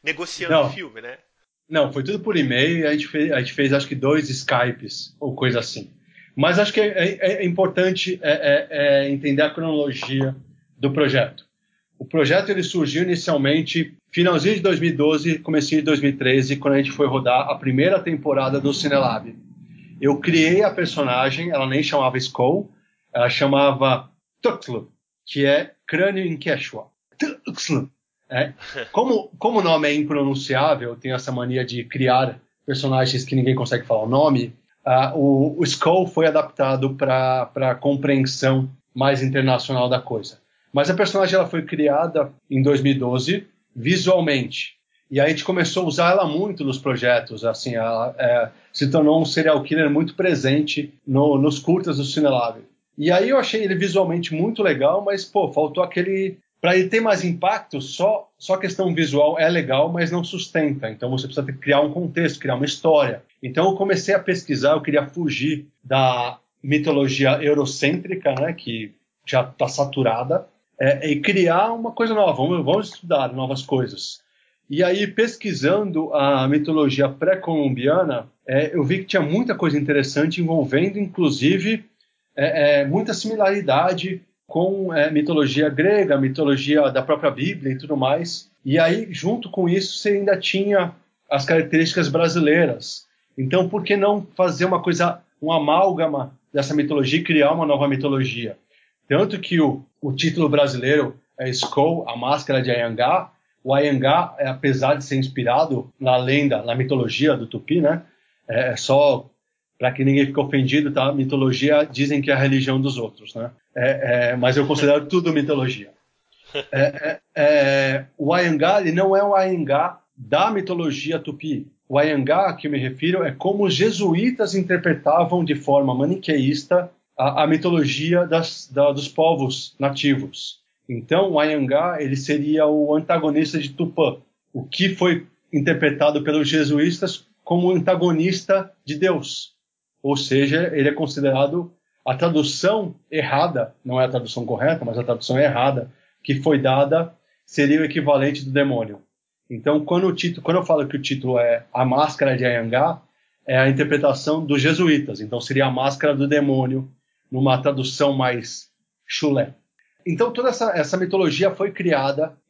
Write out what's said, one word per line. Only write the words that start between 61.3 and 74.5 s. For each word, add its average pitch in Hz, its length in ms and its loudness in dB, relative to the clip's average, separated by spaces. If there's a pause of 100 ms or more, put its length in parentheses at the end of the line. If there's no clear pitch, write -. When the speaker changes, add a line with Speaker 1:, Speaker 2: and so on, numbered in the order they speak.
Speaker 2:
ter, 135 120 -8
criar 143 220 2
um 151 120 0
contexto, 170 480 -4
criar 131 160 -2
uma 135 80 -2
história. 143 580 0 (200)
Então 160 280 0
eu 190 60 -2
comecei 196 380 0
a 190 40 2
pesquisar, 151 540 0
eu 151 100 0
queria 139 240 0
fugir 151 600 -4 (180)
da 127 540 0 (240)
mitologia 139 800 2
eurocêntrica, 147 920 0
né, 151 180 -4
que 113 400 -10 (320)
já 127 200 0
tá - 240 -4
saturada, 135 800 -2 (300)
é, 139 320 0
e 143 100 0
criar 190 520 2
uma 226 180 -6
coisa 226 240 -2
nova, 190 200 4
vamos, 151 300 -2
vamos 190 240 0
estudar 139 440 -2
novas 131 300 -6
coisas. - 580 -4 (480)